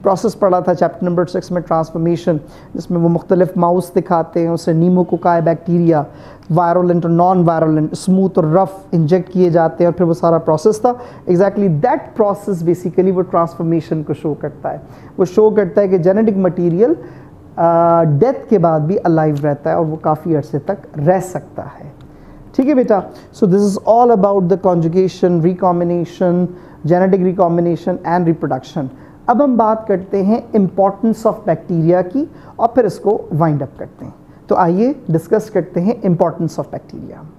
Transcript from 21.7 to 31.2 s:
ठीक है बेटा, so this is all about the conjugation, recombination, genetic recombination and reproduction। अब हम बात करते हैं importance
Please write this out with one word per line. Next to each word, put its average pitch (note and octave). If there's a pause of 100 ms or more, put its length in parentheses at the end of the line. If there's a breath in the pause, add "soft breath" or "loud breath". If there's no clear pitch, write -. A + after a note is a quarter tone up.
ठीक C4+
है D4+
बेटा, A#3+ (300 loud breath)
so -
this F#3+
is G3+ (120)
all A#3+
about G3+
the F#3
conjugation, F3
recombination, F3 (400 loud breath)
genetic F#3
recombination F3
and E3+
reproduction। D3 (420 loud breath)
अब B3
हम C4
बात A3
करते F#3+
हैं G#3+
importance G3+